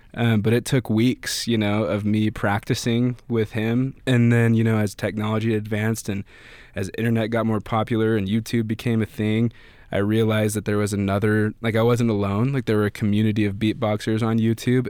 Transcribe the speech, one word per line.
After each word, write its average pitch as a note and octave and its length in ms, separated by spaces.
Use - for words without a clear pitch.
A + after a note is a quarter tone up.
Um, A2+ 280
but A2 100
it A#2+ 140
took C3 240
weeks, - 580
you A2+ 80
know, G#2+ 280
of G2+ 200
me G#2+ 260
practicing A#2 880
with A2+ 240
him. A#2 420
And A#2+ 240
then, A#2 220
you A2+ 100
know, A2+ 140
as G#2+ 180
technology G#2+ 600
advanced G#2+ 540
and G2+ 160
as F#2+ 240
internet A2+ 320
got A2+ 160
more A2 140
popular A2 560
and G2 120
YouTube A2+ 380
became A2+ 340
a G#2+ 60
thing, A2 460
I - 80
realized G#2+ 560
that G#2 120
there G#2 100
was G#2 160
another, G#2 680
like, A2 140
I A2+ 60
wasn't A#2 280
alone. G2+ 420
Like, C3+ 140
there A2 100
were G#2+ 80
a G#2 60
community G#2+ 560
of G2 80
beatboxers A2 680
on A2+ 160
YouTube. B2 520